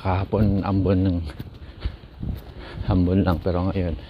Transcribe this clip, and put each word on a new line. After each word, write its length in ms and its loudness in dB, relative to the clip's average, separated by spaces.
kahapon 640 2
ambon 400 4
ng, 120 2
ambon 400 4
lang, 160 4
pero 240 0
ngayon 320 -2